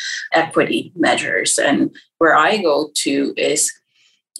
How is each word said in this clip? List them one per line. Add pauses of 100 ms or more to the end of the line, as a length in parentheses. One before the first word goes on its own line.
(320)
equity
measures.
And (260)
where
I
go
to
is (680)